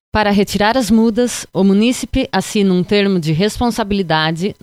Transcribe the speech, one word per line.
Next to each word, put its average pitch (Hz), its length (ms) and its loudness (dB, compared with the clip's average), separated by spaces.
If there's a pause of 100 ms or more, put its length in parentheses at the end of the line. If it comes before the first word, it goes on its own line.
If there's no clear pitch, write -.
(120)
Para 208 200 2
retirar 202 460 0
as 220 120 0
mudas, 226 640 0
o 185 100 -2
munícipe 226 680 0
assina 196 420 0
um 180 120 2
termo 196 340 0
de 160 140 -2
responsabilidade 196 1300 -2